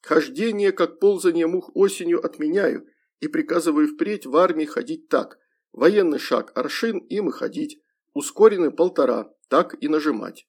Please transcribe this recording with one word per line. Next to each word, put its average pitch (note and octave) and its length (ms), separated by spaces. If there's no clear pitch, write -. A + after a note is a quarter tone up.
Хождение, G3+ 680
как F3 280
ползание F3 480
мух E3 280
осенью, F#3 500
отменяю D#3+ 640
и D3+ 80
приказываю D#3 580
впредь E3 380
в C3 100
армии D#3+ 300
ходить D#3+ 420
так. - 320
Военный E3 480
шаг – - 360
аршин, D3 420
им F#3+ 320
и - 20
ходить. - 500
Ускоренный – F3+ 580
полтора, B2+ 600
так - 340
и D3 60
нажимать. C#3 600